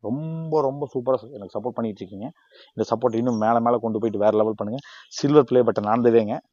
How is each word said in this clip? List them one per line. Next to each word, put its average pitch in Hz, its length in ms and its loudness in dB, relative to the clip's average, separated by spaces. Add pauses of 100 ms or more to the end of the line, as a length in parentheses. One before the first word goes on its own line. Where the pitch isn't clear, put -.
ரொம்ப, 156 600 -4
ரொம்ப 139 320 -4
சூப்பரா 131 280 -2
ச-, 113 100 -18
எனக்கு 104 280 -10
சப்போர்ட் 117 160 -8
பண்ணிட்டு 107 300 -6
இருக்கீங்க. 101 260 -14 (420)
இந்த 110 160 -4
சப்போர்ட் 117 240 0
இன்னும் 117 240 0
மேல 113 220 2
மேல 120 180 2
கொண்டு 110 220 -2
போயிட்டு 104 240 -2
வேற 107 140 4
லெவல் 107 180 2
பண்ணுங்க. 110 260 -8 (280)
சில்வர் 147 340 4
பிளே 123 180 4
பட்டன் 110 200 2
நான் 107 200 0
தருவேங்க. 117 360 4 (160)